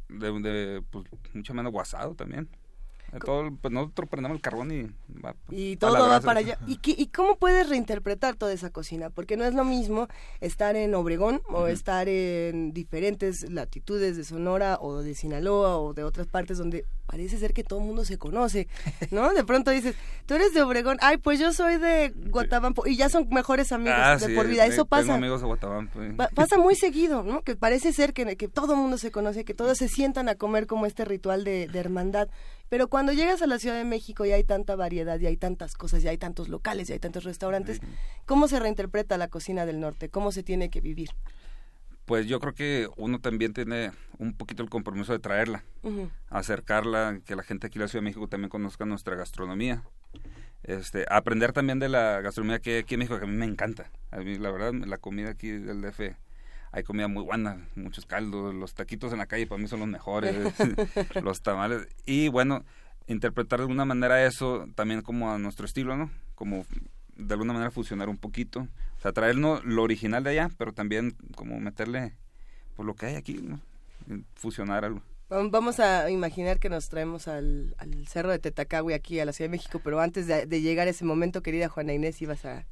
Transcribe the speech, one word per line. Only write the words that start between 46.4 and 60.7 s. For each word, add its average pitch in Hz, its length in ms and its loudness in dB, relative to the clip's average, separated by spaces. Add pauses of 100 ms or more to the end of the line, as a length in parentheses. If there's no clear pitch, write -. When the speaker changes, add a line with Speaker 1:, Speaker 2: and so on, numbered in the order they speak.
Speaker 1:
que 104 120 -8
la 95 80 -8
gente 107 220 -8
aquí 107 120 -8
en 107 40 -2
la 104 60 -2
Ciudad 110 140 -4
de 104 80 -2
México 107 180 -10
también 98 200 -6
conozca 104 360 -6
nuestra 101 320 -4
gastronomía. 92 640 -4 (800)
Este, 95 480 -4
aprender 113 420 2
también 135 260 0
de 135 100 0
la 113 320 2
gastronomía 110 400 -2
que 117 140 -2
hay 117 60 2
aquí 123 140 -4
en 120 60 0
México, 120 180 -2
que 98 60 -6
a 98 40 -4
mí 104 80 -2
me 113 100 -2
encanta. 110 440 -6 (200)
A 110 80 -8
mí, 98 200 -6
la 101 120 -4
verdad, 101 220 -4
la 95 260 -6
comida 104 320 -8
aquí 107 200 -10
del 104 300 -8
D 101 80 -6
F, 98 280 -8 (560)
hay 101 100 -4
comida 104 260 -2
muy 101 160 -4
buena, 101 420 -4 (100)
muchos 95 300 -10
caldos, 101 480 -4
los 95 200 -8
taquitos 113 380 -6
en 113 60 -4
la 101 80 -4
calle 113 200 -4
para 101 140 -6
mí 104 80 -4
son 107 120 -6
los 107 80 -4
mejores, 104 460 -2
Speaker 2:
<laughs> 202 880 0